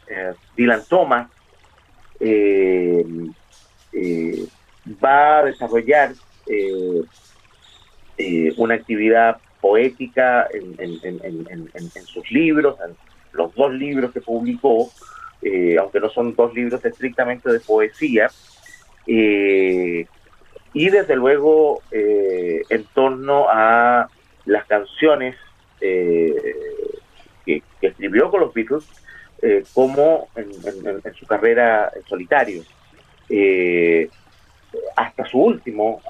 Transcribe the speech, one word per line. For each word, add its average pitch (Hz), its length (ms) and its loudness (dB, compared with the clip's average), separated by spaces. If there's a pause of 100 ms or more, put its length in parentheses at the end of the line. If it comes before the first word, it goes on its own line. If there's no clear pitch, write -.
eh, 95 260 -10 (240)
Dylan 117 320 2
Thomas. 135 400 0 (920)
Eh, 95 840 2 (880)
eh, 85 520 -6 (580)
va 147 360 4
a 147 60 4
desarrollar, 127 680 0 (340)
eh, 92 560 -4 (1120)
eh, 82 420 -2
una 117 160 2
actividad 113 640 2 (220)
poética 123 920 2
en, 92 260 -12
en, 85 240 -12
en, 90 220 -12
en, 82 260 -12
en, 82 240 -16
en, 85 220 -16
en - 80 -18
sus - 260 -16
libros, 151 460 2 (100)
en 87 80 -16 (380)
los 85 220 -4
dos 135 180 0
libros 131 400 -4
que 123 80 -8
publicó, 117 720 -2 (500)
eh, 90 380 0
aunque 98 220 -2
no 107 100 -2
son 120 240 -4
dos 117 180 2
libros 120 320 -6
estrictamente 120 640 -6
de 117 120 0
poesía, 110 680 0 (800)
eh, 95 960 0 (680)
y 165 180 0
desde 190 240 2
luego, 147 680 4 (120)
eh, 95 760 0
en 110 240 -2
torno 135 560 2
a 117 600 4 (380)
las 104 200 0
canciones, 127 680 0 (440)
eh, 87 540 0 (1120)
que, 76 160 -2 (180)
que - 60 0
escribió 98 460 0
con 196 80 2
los 156 120 -2
Beatles, - 320 -6 (580)
eh, 101 200 2 (120)
como 139 600 2
en, 104 160 -12 (140)
en, 98 240 -10
en, 98 160 -8
en 98 100 -14
su - 120 -20
carrera 113 680 2
en 95 120 -16
solitario. 98 560 -2 (640)
Eh, 87 800 2 (880)
hasta - 280 -4
su - 140 -2
último, 113 720 0